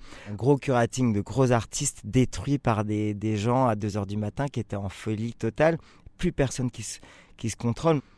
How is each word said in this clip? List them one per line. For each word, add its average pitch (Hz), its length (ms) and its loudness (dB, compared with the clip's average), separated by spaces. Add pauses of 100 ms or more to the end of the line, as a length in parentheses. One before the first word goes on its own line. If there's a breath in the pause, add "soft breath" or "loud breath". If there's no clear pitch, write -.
(300 loud breath)
un 104 40 -10
gros 131 240 2
curating 120 540 2
de 101 100 2
gros 123 300 2
artistes - 520 0
détruits 131 560 2
par 107 260 2
des, 107 280 0
des 107 220 -2
gens 120 320 2
à 110 80 2
deux 104 220 -4
heures 98 80 -2
du 104 120 -6
matin 107 300 -4
qui 131 120 -6
étaient 104 160 -6
en 98 140 -4
folie 110 440 -6
totale, 151 440 2 (400 soft breath)
plus 175 140 0
personne 127 380 -2
qui - 140 -10
se, - 160 -12 (380 soft breath)
qui 113 120 -4
se - 60 -4
contrôle. 139 460 0 (160)